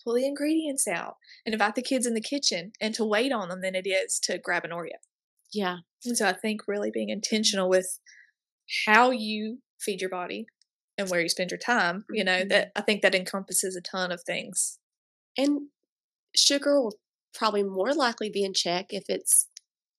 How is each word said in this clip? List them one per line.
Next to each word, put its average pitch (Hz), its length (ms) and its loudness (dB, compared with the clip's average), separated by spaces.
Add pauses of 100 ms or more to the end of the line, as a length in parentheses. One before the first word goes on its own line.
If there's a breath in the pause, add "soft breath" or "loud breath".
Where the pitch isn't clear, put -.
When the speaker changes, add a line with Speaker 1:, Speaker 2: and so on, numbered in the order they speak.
Speaker 1:
pull 233 100 -2
the 254 140 2
ingredients 294 600 0
out 175 300 -6 (280 soft breath)
and 214 80 -2
invite 214 220 2
the 254 60 -2
kids 254 240 0
in 233 80 0
the 220 80 -2
kitchen 214 580 -2
and 220 160 -2
to 226 100 0
wait 226 280 2
on 196 160 -2
them 185 120 -6
than 185 140 -2
it 185 120 -2
is 190 360 0
to 180 140 -2
grab 175 280 -2
an 160 60 -8
Oreo. 170 280 -8 (520)
Speaker 2:
Yeah. 180 280 -2 (260)
Speaker 1:
And 240 120 -4
so 208 100 2
I 185 60 4
think 214 340 -4
really 208 240 -2
being 220 180 -4
intentional 208 600 0
with 185 300 2 (840 soft breath)
how 233 260 8
you 214 500 -4 (180)
feed 190 220 -4
your 185 80 -4
body 185 360 -6 (520)
and 196 120 -4
where 175 120 2
you 165 80 0
spend 180 220 -2
your 175 60 -6
time, 196 540 0
you 208 120 0
know, 185 180 2
Speaker 2:
Mm-hmm. 196 80 -2
Speaker 1:
that, - 260 2
I 208 60 -2
think 208 200 2
that 190 140 6
encompasses 185 600 -4
a 180 60 -10
ton 180 300 -6
of 175 120 -8
things. - 560 -6 (580)
Speaker 2:
And 285 320 2 (680)
sugar 285 460 4
will 214 160 -4 (360)
probably 208 300 0
more 196 300 0
likely 233 360 0
be 196 160 -2
in 190 80 -4
check 180 360 0
if 196 200 -8
it's, - 380 0 (520)